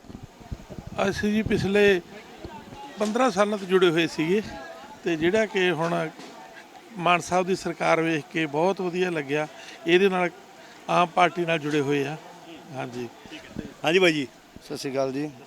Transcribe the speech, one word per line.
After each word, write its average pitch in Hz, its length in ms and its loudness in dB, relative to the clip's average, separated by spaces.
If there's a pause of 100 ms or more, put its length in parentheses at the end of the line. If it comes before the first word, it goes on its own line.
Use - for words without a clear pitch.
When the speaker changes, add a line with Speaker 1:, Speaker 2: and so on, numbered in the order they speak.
(1080)
Speaker 1:
ਅਸੀਂ 208 240 -2
ਜੀ 220 80 2
ਪਿਛਲੇ 196 600 2 (960)
ਪੰਦਰਾਂ 214 320 2
ਸਾਲਾਂ 202 260 2
ਤੋਂ 190 100 -8
ਜੁੜੇ 180 220 6
ਹੋਏ 160 180 2
ਸੀਗੇ 175 340 0 (640)
ਤੇ 170 120 0
ਜਿਹੜਾ 185 300 2
ਕਿ 185 260 2
ਹੁਣ 165 380 -2 (880)
ਮਾਨ 175 220 4
ਸਾਹਿਬ 180 280 0
ਦੀ 185 80 2
ਸਰਕਾਰ 165 460 0
ਵੇਖ 165 320 -2
ਕੇ 160 120 0
ਬਹੁਤ 165 360 0
ਵਧੀਆ 180 300 -2
ਲੱਗਿਆ। 151 360 -2 (400)
ਇਹਦੇ 185 220 6
ਨਾਲ 180 200 0 (600)
ਆਮ 175 180 4
ਪਾਰਟੀ 170 380 2
ਨਾਲ 165 140 0
ਜੁੜੇ 147 200 0
ਹੋਏ 143 260 0
ਆ। 151 120 -8 (580)
ਹਾਂਜੀ। 123 340 -8 (760)
Speaker 2:
ਹਾਂਜੀ 170 140 4
ਬਾਈ 175 140 6
ਜੀ। 143 140 -2 (380)
Speaker 3:
ਸਤਿ 147 120 -10
ਸ਼੍ਰੀ 139 140 -6
ਅਕਾਲ 135 220 -2
ਜੀ। 147 160 -4 (180)